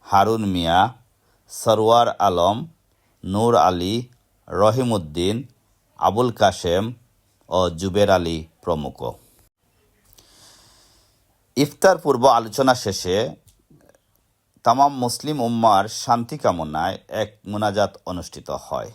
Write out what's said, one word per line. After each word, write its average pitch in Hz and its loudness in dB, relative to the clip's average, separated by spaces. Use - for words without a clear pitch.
হারুন 104 0
মিয়া, 92 0
সরওয়ার 113 2
আলম, 98 0
নূর 107 0
আলী, 92 2
রহিম 110 0
উদ্দিন, 92 -4
আবুল 113 0
কাশেম 98 0
ও 90 0
জুবের 95 0
আলী 82 0
প্রমুখ। 73 -6
ইফতার 170 4
পূর্ব 135 2
আলোচনা 120 2
শেষে 101 -4
তামাম 135 2
মুসলিম 135 -6
উম্মার 113 2
শান্তি 117 -4
কামনায় 85 -4
এক 104 -8
মোনাজাত 104 -2
অনুষ্ঠিত - -12
হয়। 64 -10